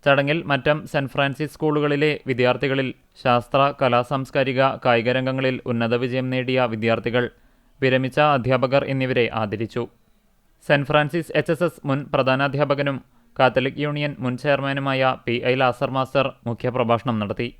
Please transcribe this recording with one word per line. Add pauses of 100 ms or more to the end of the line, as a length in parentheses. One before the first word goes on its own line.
ചടങ്ങിൽ (120)
മറ്റം (120)
സെന്റ്
ഫ്രാൻസിസ്
സ്കൂളുകളിലെ (180)
വിദ്യാർത്ഥികളിൽ (360)
ശാസ്ത്ര, (200)
കലാ, (120)
സാംസ്കാരിക, (240)
കായിക
രംഗങ്ങളിൽ (140)
ഉന്നത
വിജയം
നേടിയ (120)
വിദ്യാർത്ഥികൾ, (560)
വിരമിച്ച (180)
അധ്യാപകർ (100)
എന്നിവരെ (160)
ആദരിച്ചു. (840)
സെന്റ്
ഫ്രാൻസിസ്
എച്ച്
എസ്
എസ്
മുൻ (160)
പ്രധാനാധ്യാപകനും (440)
കാത്തലിക്
യൂണിയൻ (100)
മുൻ (100)
ചെയർമാനുമായ (140)
പി (140)
ഐ
ലാസർ
മാസ്റ്റർ (200)
മുഖ്യപ്രഭാഷണം
നടത്തി.